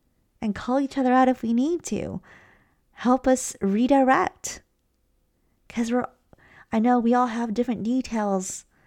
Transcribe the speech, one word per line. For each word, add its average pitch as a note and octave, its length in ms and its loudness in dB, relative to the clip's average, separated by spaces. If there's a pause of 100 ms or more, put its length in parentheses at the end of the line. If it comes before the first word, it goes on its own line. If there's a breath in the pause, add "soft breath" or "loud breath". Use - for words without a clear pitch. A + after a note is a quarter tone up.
(400)
and G#3 140 -2
call B3+ 240 -2
each C#4 180 -4
other B3+ 160 2
out B3+ 140 6
if B3+ 160 0
we A3+ 100 0
need D4 300 0
to. - 380 -6 (720 soft breath)
Help B3+ 340 0
us C4 340 0
redirect. C4 1040 0 (1040)
'Cause A#3 220 -4
we're, B3 160 -2 (640 soft breath)
I A3 80 0
know B3 200 4
we A#3 140 4
all B3 140 2
have A#3 260 -4
different A#3+ 300 -2
details G#3 840 -4 (220 soft breath)